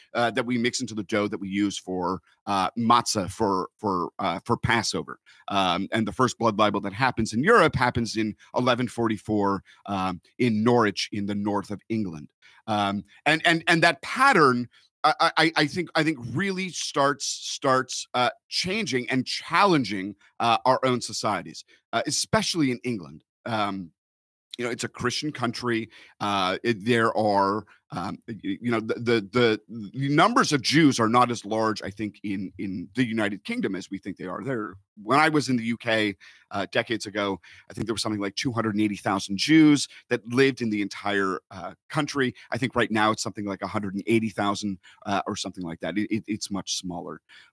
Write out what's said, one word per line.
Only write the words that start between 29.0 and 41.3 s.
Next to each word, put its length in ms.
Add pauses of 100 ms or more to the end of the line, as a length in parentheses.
the, 380
the 400
numbers 420
of 120
Jews 360
are 80
not 220
as 160
large, 380
I 80
think, 320
in, 340
in 380
the 100
United 380
Kingdom 320
as 160
we 80
think 180
they 80
are. 180
There, 300 (300)
when 160
I 100
was 200
in 80
the 80
U 120
K, 400 (320)
uh, 220
decades 340
ago, 340 (300)
I 60
think 100
there 80
was 80
something 180
like 140
two 180
hundred 220
and 80
eighty 140
thousand 420
Jews 500 (220)
that 180
lived 360
in 80
the 100
entire, 580 (120)